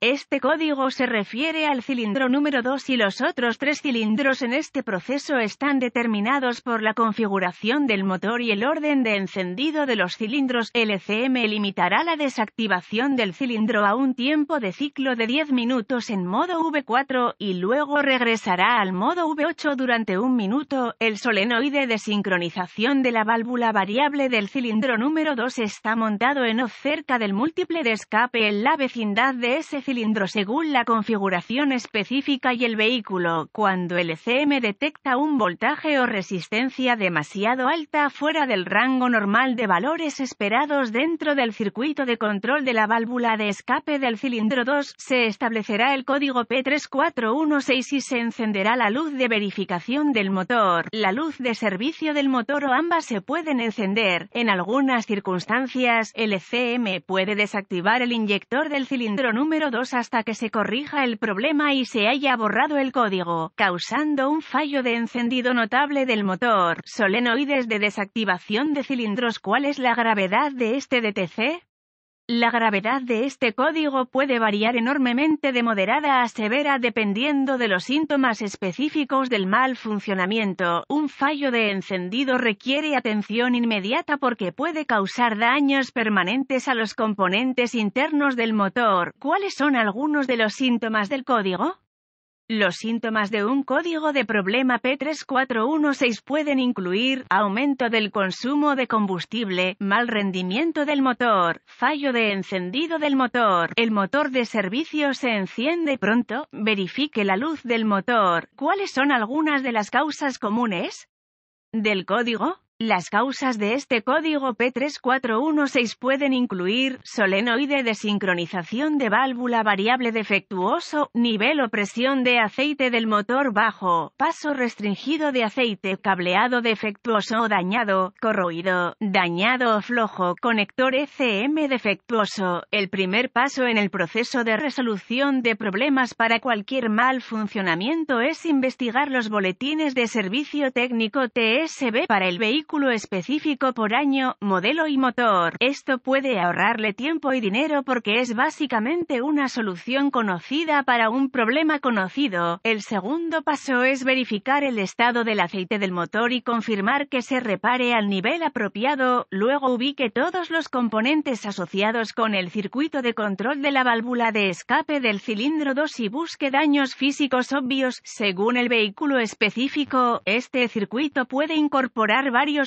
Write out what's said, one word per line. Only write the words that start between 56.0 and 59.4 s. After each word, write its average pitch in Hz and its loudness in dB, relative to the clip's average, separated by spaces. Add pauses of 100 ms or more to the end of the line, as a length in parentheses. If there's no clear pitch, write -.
el 214 -2
E 190 0
C 240 -2
M 202 -2
puede 190 0
desactivar 202 0
el 240 0
inyector 233 0
del 277 -2
cilindro 240 0
número 302 0